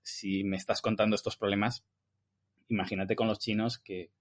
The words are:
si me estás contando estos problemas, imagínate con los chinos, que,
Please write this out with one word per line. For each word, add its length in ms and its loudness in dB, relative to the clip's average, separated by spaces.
si 420 -2
me 140 0
estás 240 -2
contando 340 4
estos 220 -2
problemas, 480 0
imagínate 460 0
con 120 2
los 120 0
chinos, 380 -2
que, 440 -10